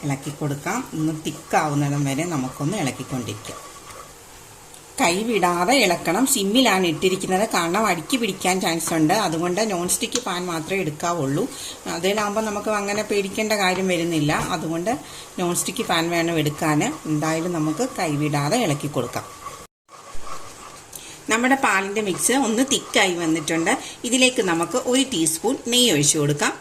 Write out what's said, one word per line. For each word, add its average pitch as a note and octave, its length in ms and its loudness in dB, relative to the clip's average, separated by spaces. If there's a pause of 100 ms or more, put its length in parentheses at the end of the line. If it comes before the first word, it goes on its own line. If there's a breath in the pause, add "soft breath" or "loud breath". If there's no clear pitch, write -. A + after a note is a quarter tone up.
ഇളക്കി C#3+ 360 -4
കൊടുക്കാം. D#3 380 -4 (200)
ഒന്ന് D#3 160 0 (100)
തിക്കാവുന്നിടം D3 840 0
വരെ C#3 140 -2 (100)
നമുക്കൊന്ന് C#3+ 480 -2
ഇളക്കിക്കൊണ്ടിരിക്കാം. A#2+ 760 -6 (1400)
കൈ F3 140 4 (120)
വിടാതെ F3+ 560 4
ഇളക്കണം. F3 400 2 (100)
സിമ്മിലാണ് G3+ 580 4
ഇട്ടിരിക്കുന്നത്, F#3 520 2 (100)
കാരണം F3+ 360 2
അടിക്ക് E3+ 320 -2
പിടിക്കാൻ F#3+ 420 0
ചാൻസ് E3 340 0
ഉണ്ട്. D#3 160 6 (120)
അതുകൊണ്ട് F3 360 0 (100)
നോൺ F3 220 -2
സ്റ്റിക്ക് A#3 320 -2
പാൻ F3+ 240 -4
മാത്രമേ E3+ 340 -2
എടുക്കാവുള്ളൂ. D#3 600 0 (520 loud breath)
അതിലാകുമ്പോൾ G#3 540 0
നമുക്ക് G#3 220 -4 (100)
അങ്ങനെ G#3 300 -2
പേടിക്കേണ്ട G#3 420 0 (100)
കാര്യം F#3 300 2
വരുന്നില്ല. E3 380 2 (240)
അതുകൊണ്ട് E3 360 -2 (480 loud breath)
നോൺ F3 220 0
സ്റ്റിക്ക് G3+ 300 -4
പാൻ E3 120 2 (120)
വേണം E3 260 0
എടുക്കാൻ. D3+ 400 2 (300)
എന്തായാലും D#3+ 460 0
നമുക്ക് D#3 300 0 (120)
കൈ E3+ 120 0 (120)
വിടാതെ D3+ 420 2
ഇളക്കി D3 320 -2
കൊടുക്കാം. A#2+ 280 -4 (2000 loud breath)
നമ്മുടെ B3+ 340 4
പാലിൻ്റെ G3 440 2
മിക്സ് F3+ 280 2 (100)
ഒന്ന് A3+ 240 2
തിക്കായി G3 520 2
വന്നിട്ടുണ്ട്. E3 500 2 (340 loud breath)
ഇതിലേക്ക് B3 440 4
നമുക്ക് E3+ 260 0 (140)
ഒരു C4 120 4 (100)
ടീസ്പൂൺ D#3+ 440 0 (160)
നെയ്യ് B3 220 6
ഒഴിച്ചു D3 260 4
കൊടുക്കാം. D3 400 0